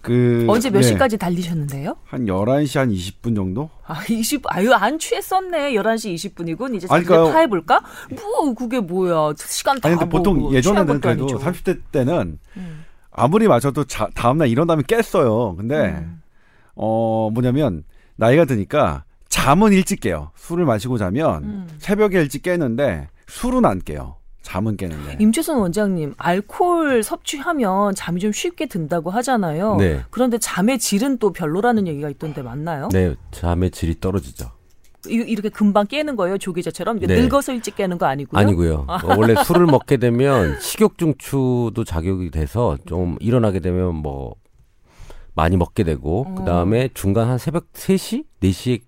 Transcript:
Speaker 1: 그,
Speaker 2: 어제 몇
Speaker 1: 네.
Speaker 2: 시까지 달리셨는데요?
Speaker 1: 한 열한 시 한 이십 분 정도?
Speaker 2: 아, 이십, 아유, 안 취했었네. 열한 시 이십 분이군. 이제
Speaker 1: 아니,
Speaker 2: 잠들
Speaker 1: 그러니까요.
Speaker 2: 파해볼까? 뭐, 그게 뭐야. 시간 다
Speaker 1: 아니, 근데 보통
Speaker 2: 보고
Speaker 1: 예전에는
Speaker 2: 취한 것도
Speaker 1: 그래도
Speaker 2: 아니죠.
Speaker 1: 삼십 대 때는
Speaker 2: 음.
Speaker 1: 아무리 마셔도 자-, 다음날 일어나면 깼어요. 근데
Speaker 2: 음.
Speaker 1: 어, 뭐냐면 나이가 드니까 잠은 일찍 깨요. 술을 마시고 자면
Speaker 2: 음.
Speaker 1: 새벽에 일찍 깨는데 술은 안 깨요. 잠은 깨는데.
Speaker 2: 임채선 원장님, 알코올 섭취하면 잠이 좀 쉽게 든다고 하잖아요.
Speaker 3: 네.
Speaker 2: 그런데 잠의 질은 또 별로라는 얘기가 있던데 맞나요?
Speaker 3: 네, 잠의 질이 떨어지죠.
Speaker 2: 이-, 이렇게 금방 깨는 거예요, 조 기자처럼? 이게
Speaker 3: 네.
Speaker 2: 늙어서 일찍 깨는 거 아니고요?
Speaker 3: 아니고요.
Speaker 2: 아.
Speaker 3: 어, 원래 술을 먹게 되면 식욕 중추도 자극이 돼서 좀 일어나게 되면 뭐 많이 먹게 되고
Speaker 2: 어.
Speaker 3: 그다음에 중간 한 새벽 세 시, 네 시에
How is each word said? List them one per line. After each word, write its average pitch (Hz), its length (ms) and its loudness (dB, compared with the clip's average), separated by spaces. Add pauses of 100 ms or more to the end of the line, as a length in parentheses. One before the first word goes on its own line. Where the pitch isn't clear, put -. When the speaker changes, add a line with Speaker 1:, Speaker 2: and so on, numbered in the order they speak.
Speaker 1:
그, 120 480 2
Speaker 2:
어제 240 200 2
몇 - 100 4
Speaker 1:
네. 127 80 6
Speaker 2:
시까지 208 300 2
달리셨는데요? 170 880 -4
Speaker 1:
한 127 200 -6
열한 110 400 2
시 139 140 -2
한 131 100 2
이십 95 320 -4
분 117 140 -2
정도? 101 340 -4 (160)
Speaker 2:
아, 160 240 -10
이십, 233 360 -2
아유, 220 280 2
안 226 240 2
취했었네. 349 760 -2
열한 220 220 0
시 220 160 -6
이십 170 220 -8
분이군. 175 380 -6
이제 180 160 -6
Speaker 1:
아니, 160 140 4
Speaker 2:
잠들 175 40 -4
Speaker 1:
그러니까요. 165 260 6
Speaker 2:
파해볼까? 254 480 4 (300)
뭐, 339 440 -2
그게 247 240 -4
뭐야. 170 580 0
시간 - 440 -2
다 151 80 2
Speaker 1:
아니, 175 80 4
근데 165 120 0
보통 165 300 4
Speaker 2:
보고 127 160 0
Speaker 1:
예전에는 190 300 4
Speaker 2:
취한 - 20 0
것도 143 140 2
Speaker 1:
그래도 120 240 0
Speaker 2:
아니죠. 131 140 -4
Speaker 1:
삼십 175 260 -6
대 185 120 0 (140)
때는 120 480 -2 (160)
Speaker 2:
음. 165 300 -14 (260)
Speaker 1:
아무리 196 380 4
마셔도 135 340 2
자-, - 320 -4
다음날 139 320 2
일어나면 156 380 2
깼어요. 123 720 2
근데 117 180 -4 (220)
Speaker 2:
음. 85 240 -12 (540)
Speaker 1:
어, 113 580 0
뭐냐면 123 500 0 (320)
나이가 135 300 6
드니까 104 580 0 (240)
잠은 196 460 4
일찍 190 260 2
깨요. 78 360 -4
술을 175 280 -4
마시고 123 340 0
자면 101 460 0
Speaker 2:
음. 190 240 -10 (100)
Speaker 1:
새벽에 202 440 2
일찍 143 220 -4
깨는데 127 680 -2 (180)
술은 247 380 0
안 98 140 2
깨요. 67 360 -10 (260)
잠은 101 360 -4
깨는데. 76 420 -10
Speaker 2:
임채선 254 400 2
원장님, 185 580 -2
알코올 269 840 0
섭취하면 247 880 -2
잠이 175 260 -4
좀 208 120 -2
쉽게 330 340 -6
든다고 170 460 -4
하잖아요. 196 640 0
Speaker 3:
네. 85 340 2
Speaker 2:
그런데 233 300 0
잠의 220 400 0
질은 240 400 0
또 202 120 2
별로라는 196 540 0
얘기가 147 240 -6
있던데 151 320 -10
맞나요? 147 500 -8
Speaker 3:
네, 90 220 2 (160)
잠의 87 400 -2
질이 82 300 -4
떨어지죠. 85 500 -6 (580)
Speaker 2:
이-, - 60 -4
이렇게 214 360 -2
금방 208 360 4
깨는 294 300 -4
거예요, 196 240 0
조 190 140 -6
기자처럼? 180 440 -4
이게 180 80 -2
Speaker 3:
네. 185 160 4
Speaker 2:
늙어서 269 320 2
일찍 226 220 -6
깨는 180 240 -2
거 175 80 2
아니고요? 143 320 -2
Speaker 3:
아니고요. 82 480 2
Speaker 2:
아. 175 160 -6
Speaker 3:
어, 85 160 2
원래 113 240 6
술을 175 240 6
먹게 135 300 4
되면 117 600 2
식욕 - 380 0
중추도 123 880 0
자극이 87 460 -4
돼서 78 440 -2 (120)
좀 87 320 -2
일어나게 110 400 2
되면 90 340 -2
뭐 69 400 -8 (1000)
많이 85 220 2
먹게 87 260 0
되고 80 440 -2
Speaker 2:
어. 190 80 -10
Speaker 3:
그다음에 110 580 0
중간 113 360 0
한 127 80 0
새벽 165 360 -4
세 - 240 0
시, 247 260 -6 (160)
네 95 120 4
시에 120 360 -2